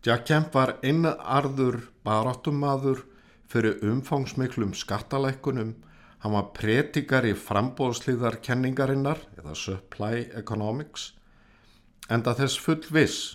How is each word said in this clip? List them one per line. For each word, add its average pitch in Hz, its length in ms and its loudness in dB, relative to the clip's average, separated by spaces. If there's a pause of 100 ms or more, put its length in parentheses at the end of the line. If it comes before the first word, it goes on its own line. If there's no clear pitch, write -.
Jack 120 220 2
Kemp 156 260 2
var 131 220 4 (100)
einarður 135 920 2 (260)
baráttumaður 135 920 0 (500)
fyrir 110 320 2
umfangsmiklum 127 960 0
skattalækkunum. 127 960 -2 (480)
Hann 107 100 0
var 101 220 0
predikari 131 800 2
framboðshlíðarkenningarinnar, 131 1800 0 (160)
eða 76 240 -12
supply 104 680 -6 (100)
economics, 107 720 -6 (1000)
enda 117 320 0
þess 135 240 0
fullviss 156 560 2 (160)